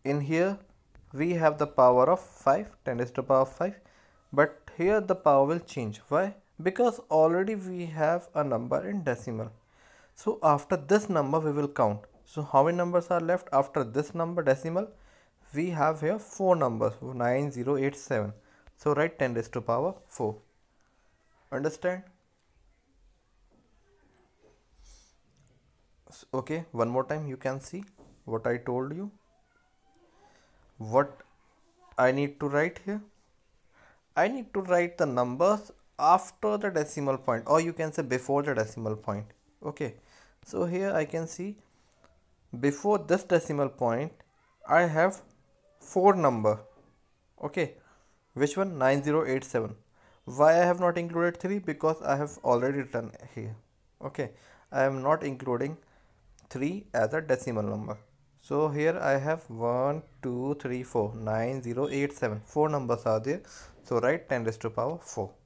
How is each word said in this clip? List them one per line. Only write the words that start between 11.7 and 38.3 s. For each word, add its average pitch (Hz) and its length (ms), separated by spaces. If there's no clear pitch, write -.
So - 160
how 139 220
many 170 140
numbers 175 340
are 170 100
left 175 320
after 139 300
this 127 300
number 170 300
decimal? 160 440
We 165 160
have 156 320
here 175 180
four 190 360
numbers, 113 460
nine 127 500
zero 123 260
eight 139 180
seven. 107 380
So 147 160
write 160 260
ten 127 140
raised 113 200
to 123 80
power 135 340
four. 110 300
Understand? 156 520
S-, - 240
okay, 156 380
one 117 180
more 127 160
time 151 220
you 131 100
can 135 220
see 180 240
what 110 220
I 120 100
told 131 380
you. 202 160
What 117 440
I 127 140
need 143 300
to 151 80
write 151 340
here? 208 180
I 165 100
need 247 260
to 202 80
write 175 360
the 175 80
numbers 139 680
after 185 600
the 208 120
decimal 147 480
point, 117 300
or 156 140
you 165 100
can 160 220
say - 80
before 135 420